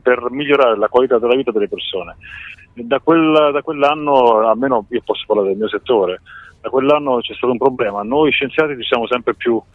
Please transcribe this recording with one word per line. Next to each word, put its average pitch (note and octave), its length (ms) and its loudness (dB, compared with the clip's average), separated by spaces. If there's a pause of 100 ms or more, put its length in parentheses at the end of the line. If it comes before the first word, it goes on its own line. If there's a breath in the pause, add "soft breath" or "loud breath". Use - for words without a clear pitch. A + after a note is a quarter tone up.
per B2 280 0
migliorare C3+ 480 2
la G#2+ 100 0
qualità B2+ 300 2
della A#2+ 180 0
vita B2+ 160 -2
delle G#2 160 -2
persone. F2+ 480 -10 (560 loud breath)
E A#2+ 120 -16
da B2+ 160 0
quel, D#3 520 4
da C#3+ 100 -2
quell'anno, C#3 880 2
almeno A2+ 420 0
io A#2+ 140 -4
posso - 220 -6
parlare G#2 220 0
del G2 100 -2
mio G#2+ 100 -2
settore, G2 540 -2 (380 loud breath)
da A2 100 -10
quell'anno C3+ 500 2
c'è A2 140 -10
stato B2 180 -2
un A#2+ 60 -2
problema. A#2+ 440 -2
Noi C#3 280 0
scienziati D3 460 -2
ci A#2 100 -10
siamo A#2 220 -2
sempre A#2+ 260 -2
più A2+ 260 -2 (140)